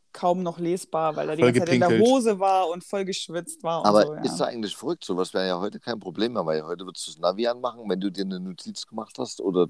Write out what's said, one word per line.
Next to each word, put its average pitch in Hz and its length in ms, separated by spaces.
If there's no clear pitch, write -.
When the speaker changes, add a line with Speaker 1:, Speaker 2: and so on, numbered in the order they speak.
Speaker 1:
kaum 180 320
noch 170 160
lesbar, 160 560
weil 151 140
er 156 60
die 160 60
Speaker 2:
Voll 123 100
Speaker 1:
ganze 120 140
Zeit 131 80
in 123 60
der - 80
Speaker 2:
gepinkelt. 220 260
Speaker 1:
Hose 226 240
war 190 300
und 175 160
voll 196 200
geschwitzt 180 600
war 165 160
und - 80
Speaker 3:
Aber 104 180
Speaker 1:
so, - 80
ja. - 80
Speaker 3:
ist - 160
doch 151 80
eigentlich 110 300
verrückt, 156 280
sowas 90 300
wäre 95 140
ja 90 100
heute 101 220
kein 117 180
Problem 95 360
mehr, 92 120
weil 78 160
heute 85 220
würdest 92 240
du - 20
das 80 100
Navi 95 280
anmachen, 120 400
wenn 92 100
du 98 140
dir 95 120
eine 95 140
Notiz 92 480
gemacht 110 320
hast 127 220
oder 90 300